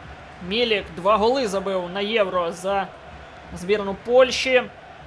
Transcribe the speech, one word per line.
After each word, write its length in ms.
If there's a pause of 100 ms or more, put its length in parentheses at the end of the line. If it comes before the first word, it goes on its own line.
(480)
Мілік 360 (120)
два 200
голи 320
забив 420
на 100
Євро 520
за 340 (680)
збірну 500
Польщі. 580 (440)